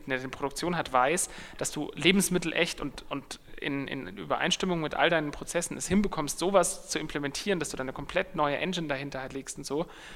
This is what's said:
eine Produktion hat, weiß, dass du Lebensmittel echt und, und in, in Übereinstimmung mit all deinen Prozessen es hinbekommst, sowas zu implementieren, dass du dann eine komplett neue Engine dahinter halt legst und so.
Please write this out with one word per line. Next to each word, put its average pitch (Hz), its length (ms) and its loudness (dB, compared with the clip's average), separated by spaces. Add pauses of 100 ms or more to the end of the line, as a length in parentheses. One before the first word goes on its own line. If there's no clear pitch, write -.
eine 131 220 -2
Produktion 156 480 -2
hat, 160 160 -2
weiß, 139 360 4 (300)
dass - 140 -4
du 151 220 -4
Lebensmittel 180 580 4
echt - 280 0
und, - 300 -6
und - 300 -6 (200)
in, 139 260 -4
in 131 300 -6
Übereinstimmung 165 640 0
mit 151 160 -2
all 156 120 6
deinen 156 220 2
Prozessen - 460 -4
es - 100 -6
hinbekommst, 175 520 2
sowas 180 500 4
zu - 100 0
implementieren, 156 640 0
dass 147 100 -2
du - 60 -6
dann 131 100 -4
eine 131 60 -4
komplett 165 420 -2
neue 147 220 4
Engine 170 320 -2
dahinter 139 320 -4
halt 127 120 -8
legst 135 240 -8
und - 80 -10
so. 151 220 -2 (300)